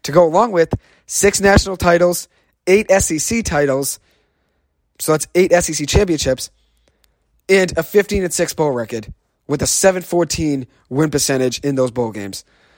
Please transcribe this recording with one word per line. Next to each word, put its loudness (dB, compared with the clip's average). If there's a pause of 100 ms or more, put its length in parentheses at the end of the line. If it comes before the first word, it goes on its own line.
to -8
go 6
along 2
with, 0 (340)
six 0
national 4
titles, 2 (360)
eight 2
S 2
E -2
C -2
titles, -2 (1000)
so -2
that's 0
eight 2
S 2
E -6
C -4
championships, -2 (960)
and 2
a -2
fifteen 0
and -6
six -2
bowl -2
record -8 (320)
with -4
a -2
seven 2
fourteen -2 (200)
win -2
percentage -2
in -4
those -2
bowl -6
games. -14 (320)